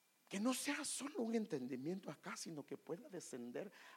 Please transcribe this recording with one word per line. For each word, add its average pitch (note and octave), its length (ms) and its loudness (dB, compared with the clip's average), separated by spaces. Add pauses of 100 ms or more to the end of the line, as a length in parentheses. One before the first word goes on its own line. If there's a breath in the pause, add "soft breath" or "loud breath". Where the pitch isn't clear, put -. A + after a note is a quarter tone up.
(280)
que G3 120 0
no B3 120 8
sea C#4+ 320 2
solo C#4 380 0
un A3+ 140 4
entendimiento D3+ 720 0
acá, F#3 260 -6
sino D3 300 -4
que C3+ 100 -4
pueda G3 320 -4
descender C#3 600 -4 (260 loud breath)